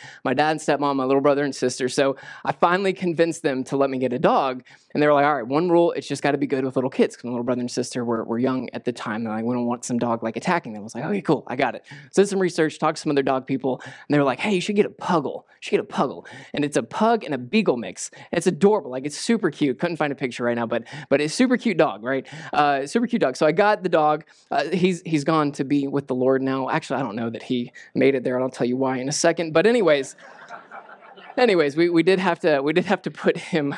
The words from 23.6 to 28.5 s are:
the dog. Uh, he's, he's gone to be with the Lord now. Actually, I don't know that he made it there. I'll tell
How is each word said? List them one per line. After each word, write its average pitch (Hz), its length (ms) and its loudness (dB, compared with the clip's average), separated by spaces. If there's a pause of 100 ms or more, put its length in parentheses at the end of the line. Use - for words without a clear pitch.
the 185 80 -4
dog. 156 340 2 (260)
Uh, 143 140 0
he's, 180 400 0
he's 156 200 0
gone 151 280 2
to 143 120 -4
be 139 220 0
with 139 200 -4
the 135 80 -4
Lord 131 260 4
now. 131 300 -2
Actually, 139 300 -2
I - 20 -2
don't 107 140 -6
know 117 140 -4
that 113 120 -10
he 120 300 -4 (220)
made 135 200 4
it 127 100 -4
there. 127 160 0
I'll 131 80 0
tell 127 180 -4